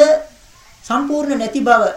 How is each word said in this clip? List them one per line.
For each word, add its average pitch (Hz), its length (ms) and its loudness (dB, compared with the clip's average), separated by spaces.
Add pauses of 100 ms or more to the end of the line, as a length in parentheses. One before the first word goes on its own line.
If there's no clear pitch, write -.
(840)
සම්පූර්ණ 285 540 -4
නැති 226 220 -6
බව 226 220 2 (140)